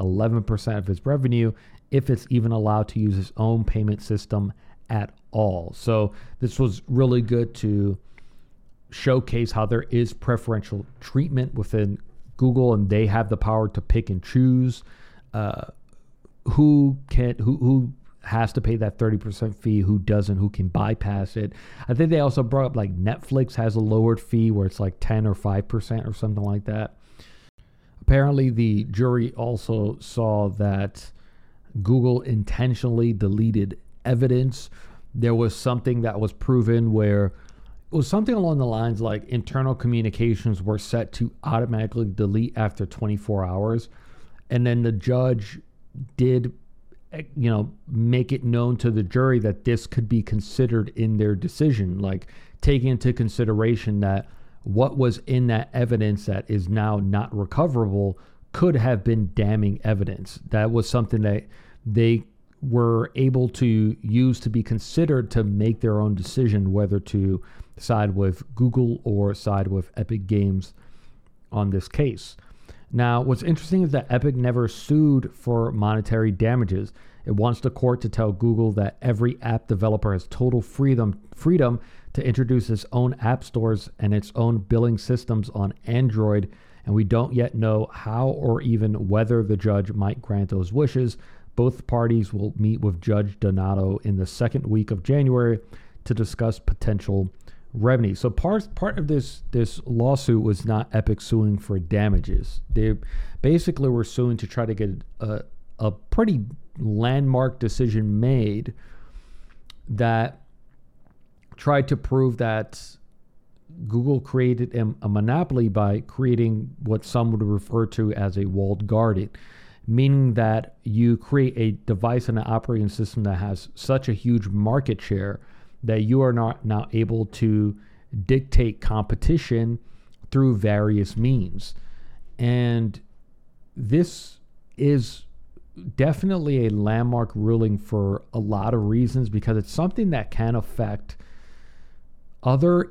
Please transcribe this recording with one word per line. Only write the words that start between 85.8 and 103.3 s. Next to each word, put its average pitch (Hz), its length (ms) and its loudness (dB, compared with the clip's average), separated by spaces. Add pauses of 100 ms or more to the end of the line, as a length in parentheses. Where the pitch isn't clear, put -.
Android, 110 640 0 (320)
and 101 100 -2
we 107 100 4
don't 117 280 0
yet 120 220 0
know 110 380 0
how 117 360 -4
or 120 320 0
even 107 480 0
whether 110 340 2
the 104 140 0
judge 101 360 0
might 101 280 -2
grant 101 300 -2
those 92 220 -2
wishes. 127 440 0 (400)
Both 123 300 0
parties 117 480 0
will 104 240 -4
meet 110 220 2
with 95 200 0
Judge 104 400 0
Donato 95 640 0
in 101 120 0
the 92 100 0
second 123 400 -2
week 107 240 0
of 98 120 -4
January 127 580 2 (440)
to - 80 -2
discuss 113 460 -2
potential 98 720 0 (420)
remedy. 113 400 2
So - 140 -2
part, 196 460 -2
part - 240 -4
of 151 80 -2
this, 143 440 -2
this 117 360 0
lawsuit 120 560 2
was 104 240 0
not - 260 0
Epic 110 280 2
suing 107 360 2
for 101 220 -4
damages. 98 920 2
They 110 260 4 (460)